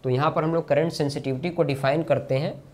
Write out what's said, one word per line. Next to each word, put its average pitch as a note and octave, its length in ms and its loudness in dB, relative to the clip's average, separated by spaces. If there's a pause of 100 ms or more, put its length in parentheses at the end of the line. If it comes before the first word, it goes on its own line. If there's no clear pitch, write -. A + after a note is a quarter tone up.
तो C3 60 0
यहाँ C#3 200 2
पर D#3 140 0
हम E3 100 0
लोग E3 140 0
करंट D#3+ 240 2
सेंसिटिविटी C#3+ 580 -2
को E3+ 140 0
डिफाइन C#3 400 0
करते C3+ 340 0
हैं E3 220 -4 (140)